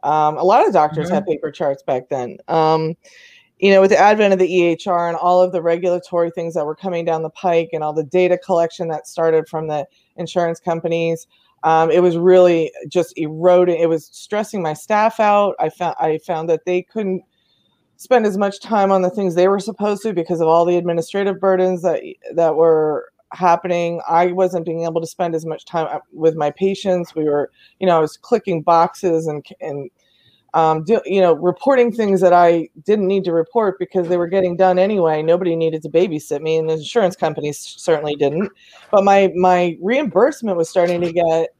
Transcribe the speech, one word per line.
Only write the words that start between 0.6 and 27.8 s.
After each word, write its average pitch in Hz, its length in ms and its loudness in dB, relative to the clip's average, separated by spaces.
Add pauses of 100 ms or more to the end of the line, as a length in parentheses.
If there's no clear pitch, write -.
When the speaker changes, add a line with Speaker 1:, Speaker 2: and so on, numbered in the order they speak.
Speaker 1:
of 339 60 0
doctors 156 380 0
had 196 120 0
Speaker 2:
Mm-hmm. 180 100 -4
Speaker 1:
paper 151 200 -6
charts 139 300 -4
back 127 260 -4
then. 127 300 -6 (100)
Um, 160 480 0 (640)
you 196 120 2
know, 190 120 8
with 196 80 4
the 180 80 4
advent 208 340 4
of 185 60 2
the 185 140 2
E 175 120 2
H 165 220 -2
R 175 220 0
and 170 80 -4
all 180 240 2
of 185 120 2
the 175 100 -2
regulatory 170 680 -2
things 165 240 -8
that 151 120 -4
were 156 80 -8
coming 175 300 -6
down 160 180 -2
the 156 80 -8
pike 170 420 -2
and 156 120 -6
all 151 80 -4
the 156 100 -4
data 180 360 0
collection 170 500 -4
that - 180 -8
started 160 400 0
from 160 220 -8
the 151 180 -6 (300)
insurance 170 420 -4
companies, 165 680 -4 (340)
um, 160 300 2
it 175 100 4
was 175 140 2
really 175 560 4 (160)
just 170 300 -4
eroding. 170 600 2
It 165 100 2
was 160 180 -2
stressing 208 560 -8
my 156 100 -4
staff 214 480 -2
out. 208 400 2
I 156 80 -2
fou-, 165 320 -6
I 160 260 -2
found 165 220 -4
that 160 160 0
they 180 180 -2
couldn't 190 400 -6 (760)
spend 240 260 2
as 196 140 -2
much 202 220 -4
time 202 300 0
on 190 120 2
the 180 80 0
things 185 240 -4
they 180 120 2
were 196 140 2
supposed 202 420 -6
to 220 120 -4
because 170 260 -4
of 160 80 2
all 170 160 4
the 175 140 2
administrative 175 600 -4
burdens 185 440 0
that, 170 180 -2 (340)
that 160 220 0
were 156 560 0 (200)
happening. 170 760 -2
I 170 200 2
wasn't 180 360 -2
being 165 200 -6
able 165 180 -4
to 165 40 -10
spend 170 280 -6
as 160 100 -6
much 160 220 -12
time, 160 240 -6
uh, 143 80 -8 (120)
with 160 240 0
my 147 160 -2
patients. 190 640 -4
We 156 100 -4
were, 147 260 -2 (280)
you 190 80 -2